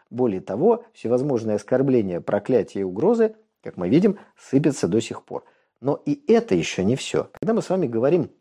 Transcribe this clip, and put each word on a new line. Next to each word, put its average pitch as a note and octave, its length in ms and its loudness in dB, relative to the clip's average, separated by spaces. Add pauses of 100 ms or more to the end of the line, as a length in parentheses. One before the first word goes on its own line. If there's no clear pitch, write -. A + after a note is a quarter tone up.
(100)
Более A2+ 300 -2
того, D3+ 520 0
всевозможные A#2 640 -2
оскорбления, A#2+ 640 0
проклятия - 600 -2
и - 20 -2
угрозы, G#3+ 540 0 (260)
как - 140 -16
мы F3+ 120 -4
видим, F#3+ 300 4 (180)
сыпятся C#3 520 0
до G#2+ 120 2
сих - 240 -12
пор. - 200 -12 (360)
Но C3+ 240 -4
и D3 160 -2 (120)
это A3+ 220 2
ещё G2 280 -2
не A2+ 140 2
всё. - 360 -4
Когда A#3 220 -2
мы G3 80 0
с - 80 -12
вами F3+ 160 0
говорим B2+ 440 2 (100)